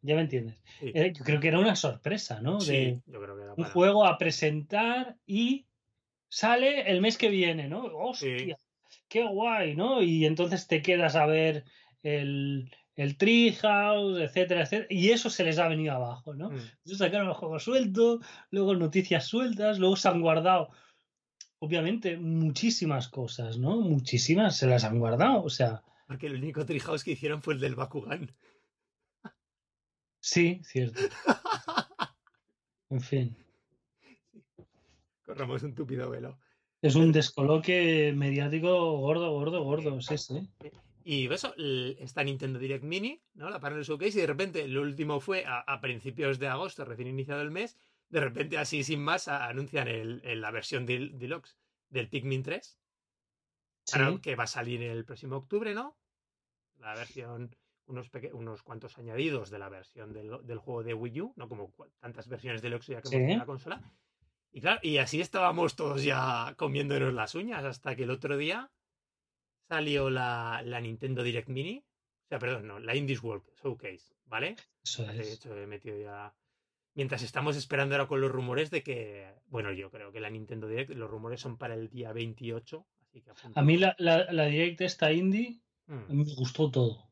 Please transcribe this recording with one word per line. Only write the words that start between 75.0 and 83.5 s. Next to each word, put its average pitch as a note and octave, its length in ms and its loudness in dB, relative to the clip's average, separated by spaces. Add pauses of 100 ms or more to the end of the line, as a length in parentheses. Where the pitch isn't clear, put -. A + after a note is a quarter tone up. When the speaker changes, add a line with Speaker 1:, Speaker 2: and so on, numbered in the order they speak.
Speaker 2:
De G#2+ 140 -8
Speaker 1:
es. G#2+ 120 -8
Speaker 2:
hecho, A2 240 -14
he G2+ 100 -12
metido G#2 320 -12
ya. G#2 360 -14 (600)
Mientras C3 280 -4
estamos C#3+ 340 -4
esperando C#3 380 -2
ahora C#3 140 0
con C#3 120 0
los C3+ 100 0
rumores B2+ 400 -4
de D3+ 120 -4
que, G#2 500 -10 (140)
bueno, G#2+ 260 -6
yo F#2+ 180 -10
creo G2+ 220 -18
que A2 80 -12
la G#2+ 80 -8
Nintendo A2 400 -10
Direct, B2+ 220 -6
los A#2 200 -12
rumores A2+ 300 -10
son A#2+ 160 -12
para A#2+ 180 -10
el A2+ 140 -10
día A#2 240 -12
veintiocho, A#2 720 -10 (220)
así - 140 -20
que - 80 -20
apunta. A#2+ 280 -8